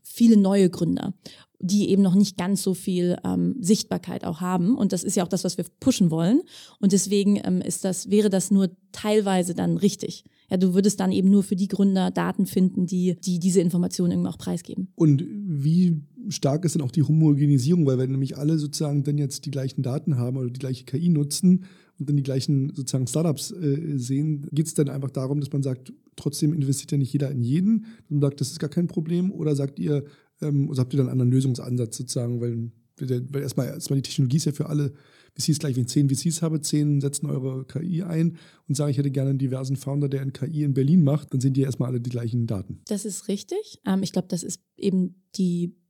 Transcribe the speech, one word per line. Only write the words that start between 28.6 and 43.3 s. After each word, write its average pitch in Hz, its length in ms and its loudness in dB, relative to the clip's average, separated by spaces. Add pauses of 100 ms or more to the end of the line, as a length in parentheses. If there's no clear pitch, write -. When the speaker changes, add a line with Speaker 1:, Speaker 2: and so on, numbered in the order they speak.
Speaker 2:
kein 175 180 0
Problem. 175 440 -2
Oder 156 240 -2
sagt 139 240 -4
ihr, 147 240 0 (380)
ähm, 143 280 0
also 131 120 -2
habt 127 120 -2
ihr 147 40 0
dann 131 100 2
einen 123 60 -6
anderen 123 180 2
Lösungsansatz 123 680 -2
sozusagen, 120 440 -4
weil, 117 300 -6 (280)
weil 131 420 -4
erstmal, 123 260 -4
erstmal 139 300 -4
die 131 100 -2
Technologie 135 300 0
ist - 80 0
ja 151 60 2
für 147 160 -6
alle 147 220 -2 (460)
V - 40 -14 (120)
Cs 143 60 2
gleich. 143 180 -4
Wenn 123 80 0
ich 117 60 -4
zehn 147 200 2
V 135 60 2
Cs 160 280 -2
habe, 160 180 -2
zehn 147 400 2
setzen 143 260 -4
eure 131 380 -4
K - 160 -8
I 170 220 -4
ein 165 340 0 (300)
und 139 80 -2
sage, 147 160 0
ich 123 80 0
hätte 143 100 0
gerne 135 220 0
einen 139 80 0
diversen 131 360 -2
Founder, 139 320 -4
der 135 140 -2
in 135 120 -6
K - 120 -6
I 151 180 -4
in 139 120 0
Berlin 143 280 6
macht, 143 300 2
dann 131 80 0
sehen 135 120 2
die 135 80 2
erstmal 131 280 -2
alle 123 120 -2
die 120 100 -6
gleichen 120 340 -2
Daten. 104 420 -6
Speaker 1:
Das 208 180 -4
ist 196 220 -8
richtig. 339 600 -6